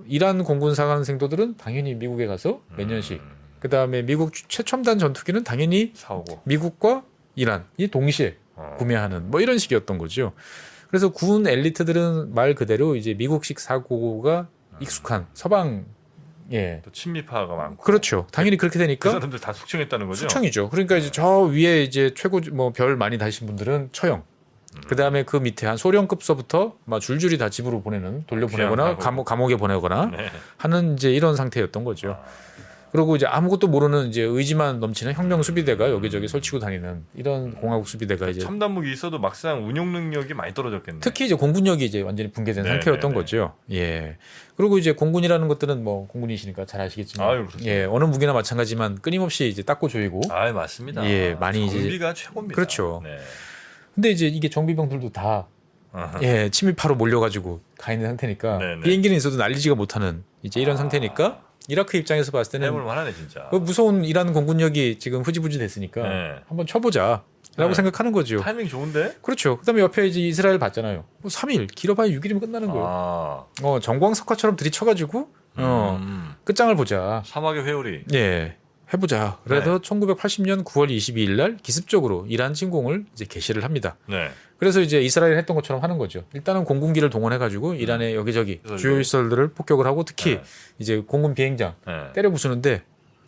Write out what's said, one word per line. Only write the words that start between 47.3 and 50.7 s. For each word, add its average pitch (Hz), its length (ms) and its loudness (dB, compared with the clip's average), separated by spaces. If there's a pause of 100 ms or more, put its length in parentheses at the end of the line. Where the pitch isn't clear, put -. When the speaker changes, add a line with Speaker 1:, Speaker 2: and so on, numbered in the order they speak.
Speaker 2:
그렇죠. 90 220 -10
Speaker 1:
예, 101 160 2
어느 117 200 2
무기나 143 280 2
마찬가지지만 113 680 0
끊임없이 170 460 0
이제 101 140 -4
닦고 147 260 -2
조이고. 101 340 -2 (100)
Speaker 2:
아유, 104 220 0
맞습니다. 107 540 -6